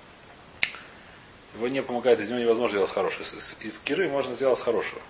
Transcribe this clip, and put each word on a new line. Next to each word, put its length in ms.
Его 140
не 160
помогает, 360
из 100
него 100
невозможно 380
сделать 140
хорошую. 320
Из, 120
из, 260
из 180
киры 300
можно 240
сделать 260
хорошую. 500